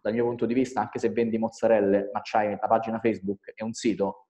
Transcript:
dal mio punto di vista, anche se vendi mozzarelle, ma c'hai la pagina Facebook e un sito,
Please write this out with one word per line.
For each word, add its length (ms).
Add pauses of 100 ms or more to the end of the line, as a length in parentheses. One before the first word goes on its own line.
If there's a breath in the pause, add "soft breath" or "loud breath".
dal 120
mio 120
punto 220
di 80
vista, 260
anche 200
se 100
vendi 260
mozzarelle, 760
ma 100
c'hai 380
la 80
pagina 320
Facebook 560
e 80
un 80
sito, 580